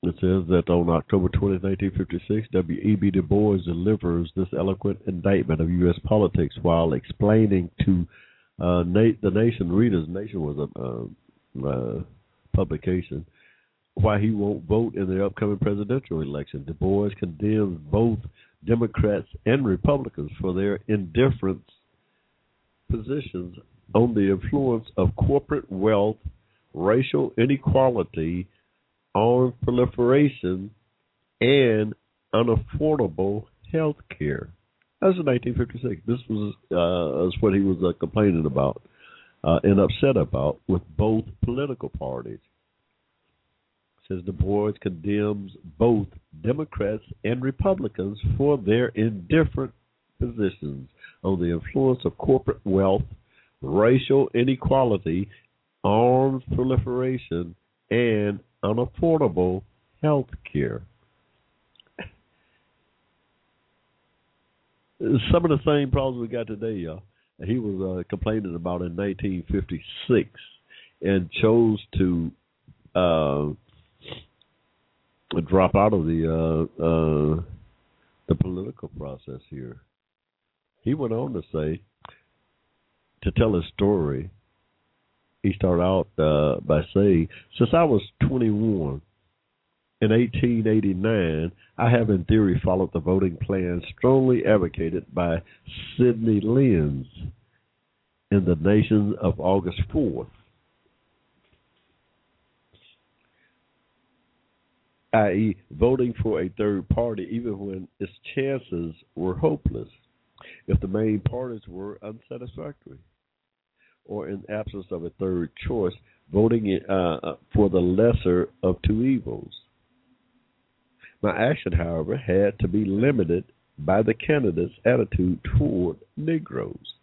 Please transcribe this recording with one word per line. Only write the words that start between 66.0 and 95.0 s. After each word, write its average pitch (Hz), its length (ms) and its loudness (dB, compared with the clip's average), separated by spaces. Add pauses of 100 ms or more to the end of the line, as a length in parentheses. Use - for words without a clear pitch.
we 117 120 -8
got 117 120 -4
today, 110 260 -6
y'all, 87 300 -8 (420)
he 110 140 -2
was, 95 420 -4
uh, 87 80 -10
complaining 104 460 -4
about 87 260 -4
in 87 160 -6
nineteen 98 560 -4
fifty-six - 800 -2 (720)
and 92 280 0 (120)
chose 110 360 4 (200)
to, 87 320 0 (640)
uh, 78 540 2 (2000)
drop 92 280 4
out 104 180 4
of 87 140 0
the, 82 200 0
uh, 80 560 -2
uh, 80 600 2 (840)
the - 60 4
political 92 640 -6
process 67 540 -14
here. 64 260 -14 (1040)
He 120 140 -2
went 120 180 -4
on 127 220 -4
to 85 80 -6 (100)
say, 78 300 -4 (1400)
to 95 80 0
tell 113 200 4
his 87 120 0 (100)
story, 87 560 0 (1120)
he 98 100 2
started 90 300 2
out, 92 260 2 (100)
uh, 76 420 2
by 76 200 2 (140)
saying, 95 340 4 (300)
"Since 120 160 2
I 170 100 6
was 127 160 2 (260)
twenty-one 107 760 0 (1000)
in 110 100 2
eighteen 117 560 2
eighty-nine, 98 840 0 (240)
I 117 140 2
have 117 180 4
in 92 160 2
theory 101 400 4
followed 92 300 0
the 85 60 -2
voting 90 360 0
plan 90 460 -4 (120)
strongly 131 520 4
advocated 87 640 0